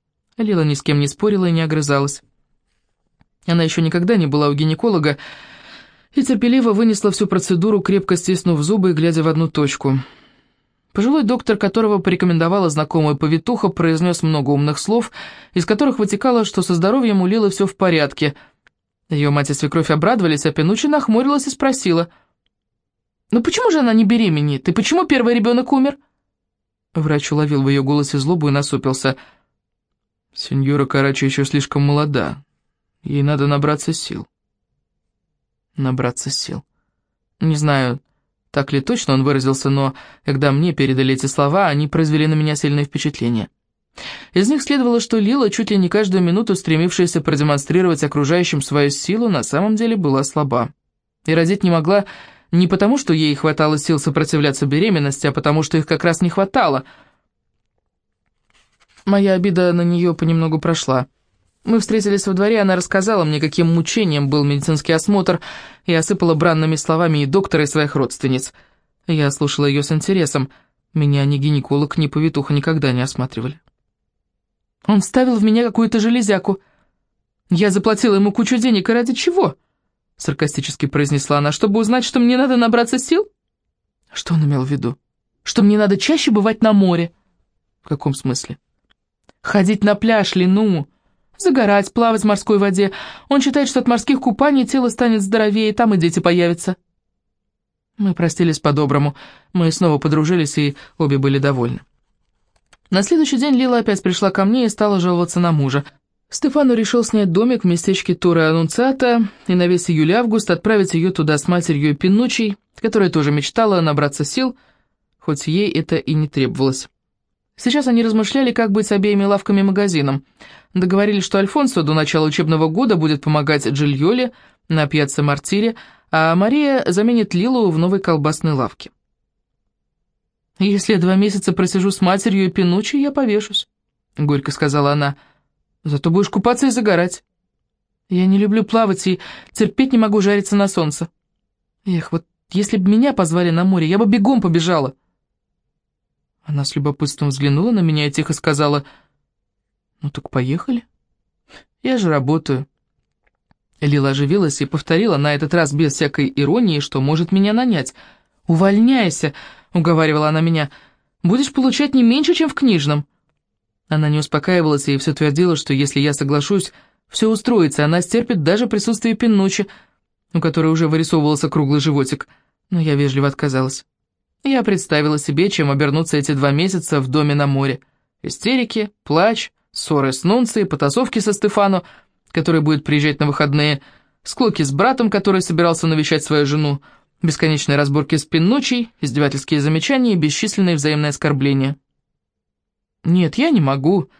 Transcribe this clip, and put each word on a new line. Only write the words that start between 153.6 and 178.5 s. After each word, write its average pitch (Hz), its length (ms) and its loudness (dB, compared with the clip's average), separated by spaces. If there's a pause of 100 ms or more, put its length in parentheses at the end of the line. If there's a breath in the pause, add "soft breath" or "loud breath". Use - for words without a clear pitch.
Лила 143 300 2
оживилась 143 500 0
и 139 60 -2
повторила 170 500 0
на 147 180 0
этот 147 200 -2
раз 160 180 0
без 147 220 0
всякой 143 400 -2
иронии, 160 460 2
что 135 200 -6
может 156 320 0
меня 196 200 2
нанять. 220 420 -2 (520 soft breath)
«Увольняйся», 196 840 2 (400 loud breath)
уговаривала 156 560 2
она 156 140 0
меня. 160 280 0 (520 soft breath)
«Будешь 254 300 0
получать 269 420 0
не 262 80 4
меньше, 277 320 4
чем 320 160 0
в - 40 -8
книжном». 151 520 0 (800)
Она 151 220 0
не 151 80 0
успокаивалась 151 680 0
и 139 100 0
все 147 160 -2
твердила, 160 420 0
что - 160 -6
если 139 280 0
я 143 120 0
соглашусь, 147 600 -2 (360 soft breath)
все 220 220 0
устроится, 202 540 0
она 165 180 2
стерпит 226 400 -2
даже 208 240 2
присутствие 226 480 -2
Пинуччи, 202 520 0 (680 loud breath)
у 165 60 -2
которой 160 320 0
уже 160 160 0
вырисовывался 156 600 0
круглый 147 320 0
животик. 143 480 -2 (420 soft breath)
Но 175 100 0
я 156 140 0
вежливо 139 340 0
отказалась. 135 560 -4 (640)
Я 269 160 0
представила 151 560 0
себе, 151 300 0
чем 151 220 -2
обернутся 147 480 0
эти 147 140 -2
два 139 180 0
месяца 160 500 -2
в 131 80 -4
доме 147 260 0
на 143 120 0
море. 135 340 -2 (420)
Истерики, 226 680 -4 (120)